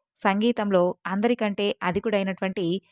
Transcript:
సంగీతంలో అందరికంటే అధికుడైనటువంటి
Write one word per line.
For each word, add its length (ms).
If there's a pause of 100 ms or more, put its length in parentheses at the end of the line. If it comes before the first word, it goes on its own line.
(160)
సంగీతంలో 800 (120)
అందరికంటే 760
అధికుడైనటువంటి 1000 (100)